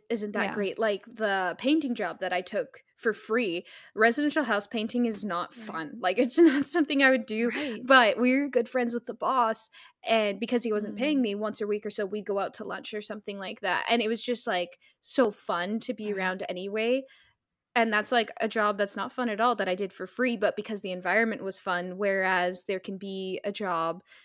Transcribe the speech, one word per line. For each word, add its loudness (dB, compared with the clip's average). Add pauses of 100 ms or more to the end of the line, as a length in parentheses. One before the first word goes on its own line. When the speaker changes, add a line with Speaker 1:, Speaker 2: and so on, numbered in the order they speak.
Speaker 1:
isn't -4
that 0
Speaker 2:
Yeah. -6
Speaker 1:
great. -2
Like, 0
the -2
painting 2
job -4
that -2
I 0
took -6 (140)
for 0
free, -2 (300)
residential 4
house 0
painting -2
is -2
not -4
Speaker 2:
Right. -6
Speaker 1:
fun. -12
Like, 0
<laughs> -
it's 2
not 8
something 2
I 8
would 2
do, 0
Speaker 2:
Right. -6
Speaker 1:
but 6
we 4
were 0
good 0
friends 0
with -6
the -6
boss, 0 (360)
and 2
because 0
he 0
wasn't -4
paying 2
Speaker 2:
Mm. 4
Speaker 1:
me, -2
once -4
a -4
week -2
or -6
so, -4
we'd -6
go -2
out -4
to -10
lunch -10
or -8
something -10
like -10
that, 0
and 4
it 0
was -2
just, -2
like, -2 (220)
so 2
fun -4
to -6
be -6
Speaker 2:
Right. -2
Speaker 1:
around -2
anyway, -2 (720)
and 4
that's, 2
like, 2 (100)
a 0
job 0
that's -2
not -6
fun -2
at -4
all 4
that -2
I 0
did -6
for -10
free, 0
but 0
because -8
the -6
environment 0
was -4
fun, -4
whereas 0
there -2
can -10
be -6
a -4
job -2 (220)